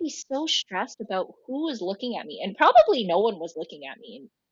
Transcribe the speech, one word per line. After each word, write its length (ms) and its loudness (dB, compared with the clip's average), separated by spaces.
be 100 -4
so 360 -6
stressed 540 -4
about 320 -4
who 200 -4
was 140 -6
looking 380 -6
at 80 -10
me," 160 -12
and 140 -6
probably 480 8
no 160 2
one 180 0
was 180 -10
looking 300 -12
at 120 -14
me 300 -20